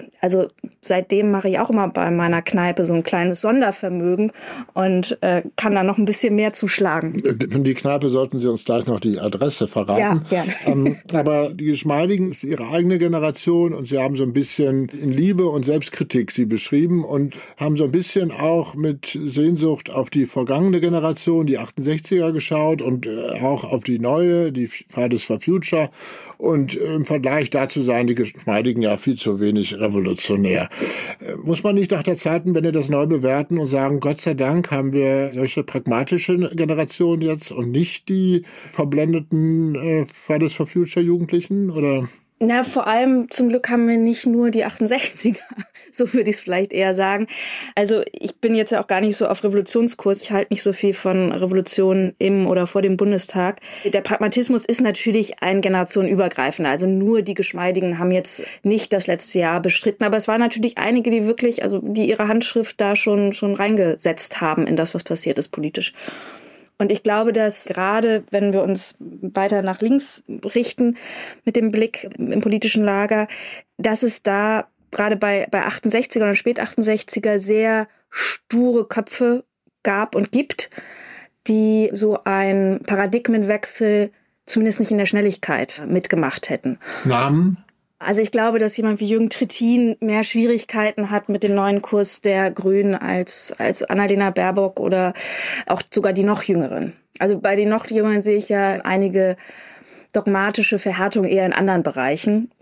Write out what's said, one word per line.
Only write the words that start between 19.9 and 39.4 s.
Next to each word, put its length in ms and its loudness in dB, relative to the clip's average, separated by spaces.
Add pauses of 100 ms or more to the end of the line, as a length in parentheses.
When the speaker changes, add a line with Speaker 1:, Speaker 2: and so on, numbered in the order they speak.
Speaker 2:
auf 180 -2
die 160 2
vergangene 560 2
Generation, 640 2
die 120 2
achtundsechziger 760 -2
geschaut 480 0
und, 240 -2
äh, 380 -6
auch 220 0
auf 200 -2
die 140 0
neue, 540 2
die 160 -4
Fridays 540 -2
for 160 -2
Future. 520 0 (480)
Und 360 0
im 300 -2
Vergleich 460 0
dazu 320 0
seien 260 2
die 80 0
Geschmeidigen 640 0
ja 140 2
viel 200 -2
zu 240 -2
wenig 380 0
revolutionär. 880 0 (520)
Äh, 160 -10
muss 260 -2
man 140 2
nicht 160 2
nach 100 0
der 140 0
Zeitenwende 560 0
das 160 -2
neu 180 2
bewerten 520 0
und 100 -2
sagen, 320 0
Gott 200 -2
sei 140 -2
Dank 380 0
haben 200 0
wir 420 2
solche 280 -2
pragmatische 920 0
Generationen 680 0
jetzt 300 -4
und 180 -4
nicht 380 -2
die 360 2 (280)
verblendeten, 1000 0